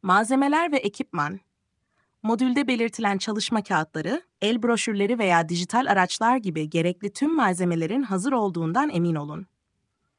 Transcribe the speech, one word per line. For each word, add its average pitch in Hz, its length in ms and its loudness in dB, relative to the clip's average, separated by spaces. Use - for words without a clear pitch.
Malzemeler 269 680 2
ve 294 60 2
ekipman. 190 600 -4
Modülde 240 440 2
belirtilen 226 500 0
çalışma 208 460 -2
kağıtları, 165 580 -4
el 220 220 0
broşürleri 226 560 0
veya 170 300 4
dijital 180 360 0
araçlar 202 520 2
gibi 160 320 -4
gerekli 180 440 -2
tüm 302 220 0
malzemelerin 185 680 0
hazır 202 280 -2
olduğundan 196 580 0
emin 170 260 0
olun. 151 320 -8